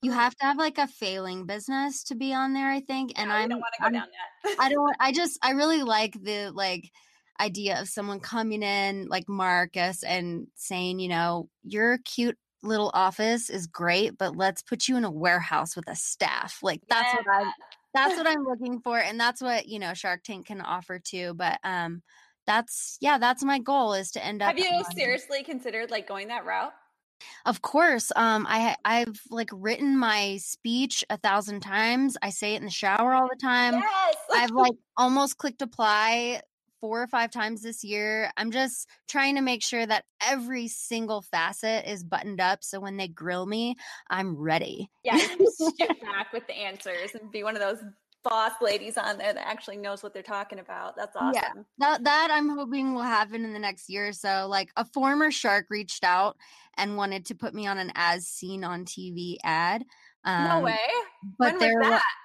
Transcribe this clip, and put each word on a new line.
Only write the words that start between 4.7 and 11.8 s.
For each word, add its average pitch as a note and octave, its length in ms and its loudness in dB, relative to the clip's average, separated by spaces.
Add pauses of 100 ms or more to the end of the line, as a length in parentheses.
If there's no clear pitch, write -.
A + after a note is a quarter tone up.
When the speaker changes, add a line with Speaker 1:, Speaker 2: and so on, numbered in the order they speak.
Speaker 1:
don't, C#4+ 300 2
I C4 120 4
just, D#4+ 300 0
I B3+ 100 4
really D4 300 4
like A3 400 2
the, G3+ 320 -4
like, F3+ 380 -4 (480)
idea G3 420 0
of G3 80 -8
someone G3+ 300 -6
coming A3 420 -2
in G3 460 0
like F#3 200 -4
Marcus F#3 760 0
and F3 500 -2
saying, F3+ 460 -4
you F#3 80 -2
know, E3+ 420 0 (140)
"Your A3 420 2